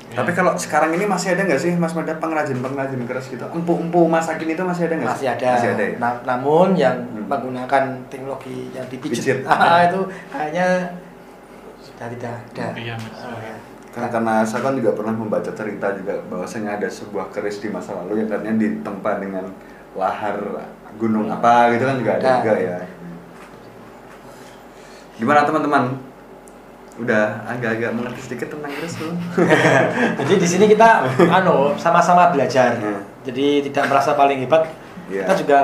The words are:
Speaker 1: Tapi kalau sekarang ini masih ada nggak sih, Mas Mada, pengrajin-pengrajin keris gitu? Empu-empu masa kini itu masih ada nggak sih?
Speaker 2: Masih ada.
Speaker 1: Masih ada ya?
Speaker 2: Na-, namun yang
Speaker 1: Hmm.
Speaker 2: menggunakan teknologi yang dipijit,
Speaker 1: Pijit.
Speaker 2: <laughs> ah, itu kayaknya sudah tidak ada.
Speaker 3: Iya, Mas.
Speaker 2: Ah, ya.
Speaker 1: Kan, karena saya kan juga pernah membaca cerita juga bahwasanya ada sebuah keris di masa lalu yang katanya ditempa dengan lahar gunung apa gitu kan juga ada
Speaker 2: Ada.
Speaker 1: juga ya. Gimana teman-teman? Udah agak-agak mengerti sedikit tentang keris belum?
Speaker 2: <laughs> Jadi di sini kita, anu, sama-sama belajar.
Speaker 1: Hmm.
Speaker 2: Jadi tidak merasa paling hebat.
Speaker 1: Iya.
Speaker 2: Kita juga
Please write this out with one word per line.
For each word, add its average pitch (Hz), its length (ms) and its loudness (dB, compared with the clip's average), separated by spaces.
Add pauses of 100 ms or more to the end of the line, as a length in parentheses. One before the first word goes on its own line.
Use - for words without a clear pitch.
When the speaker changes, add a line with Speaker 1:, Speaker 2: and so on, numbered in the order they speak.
(140)
Speaker 1:
Tapi - 180 -2
kalau 180 220 2
sekarang 156 400 0
ini 185 100 0
masih 185 300 0
ada 180 80 2
nggak 165 160 2
sih, 175 160 0
Mas 170 180 0
Mada, 160 240 -4
pengrajin-pengrajin 135 880 -4
keris 127 240 -6
gitu? 120 200 -10
Empu-empu 170 580 2
masa 160 300 2
kini 160 180 -4
itu 170 80 -4
masih 175 240 -2
ada 160 100 -2
nggak 127 140 -2
sih? - 80 -2
Speaker 2:
Masih 135 160 -4
ada. 123 180 -2
Speaker 1:
Masih 101 200 2
ada 104 120 -2
ya? 87 140 -2
Speaker 2:
Na-, 120 260 -2
namun 139 500 4
yang 127 220 2 (140)
Speaker 1:
Hmm. 107 160 -8
Speaker 2:
menggunakan 131 580 -2 (240)
teknologi 131 640 -10
yang 127 160 -10
dipijit, 131 480 -2
Speaker 1:
Pijit. - 40 0 (100)
Speaker 2:
<laughs> - 20 2
ah, 165 340 6
itu 185 160 2 (300)
kayaknya 175 380 -2 (1120)
sudah - 280 -16
tidak 117 240 -10 (140)
ada. 120 200 -10 (100)
Speaker 3:
Iya, 117 200 -8
Mas. 113 220 -12
Speaker 2:
Ah, 120 180 -12
ya. 113 200 -12 (340)
Speaker 1:
Kan, 120 220 -8
karena 113 220 0 (100)
saya 113 180 -2
kan 135 120 0
juga 113 200 2
pernah 107 180 -4
membaca 95 380 -4
cerita 101 420 -6
juga 95 220 -6 (100)
bahwasanya 104 520 -8
ada 98 120 -4
sebuah 101 420 -8
keris 104 280 -6
di 110 100 -6
masa 92 280 -8
lalu 95 240 -4
yang 104 80 0
katanya 104 320 -2
ditempa 104 580 -2
dengan 95 280 -6 (480)
lahar 101 440 -2 (580)
gunung 110 320 0
apa 120 440 4
gitu 117 120 0
kan 131 120 0
juga 110 200 0
ada - 40 -2
Speaker 2:
Ada. 131 200 2
Speaker 1:
juga 107 160 2
ya. 87 220 -2 (2500)
Gimana 147 280 4
teman-teman? 147 400 2 (1120)
Udah 110 480 0
agak-agak 117 480 -4
mengerti 120 320 -6
sedikit - 260 -8
tentang 147 220 -10
keris 156 240 -8
belum? 160 200 -6 (540)
Speaker 2:
<laughs> 135 500 2
Jadi 143 160 2
di 175 120 4
sini 185 200 4
kita, 214 220 8 (380)
anu, 156 480 4
sama-sama 175 540 6
belajar. 127 460 2
Speaker 1:
Hmm. 104 240 -4 (240)
Speaker 2:
Jadi 139 400 2
tidak 135 240 0
merasa - 260 2
paling 139 260 4
hebat. 156 280 2 (380)
Speaker 1:
Iya. 98 180 -4
Speaker 2:
Kita 185 120 2
juga 143 280 2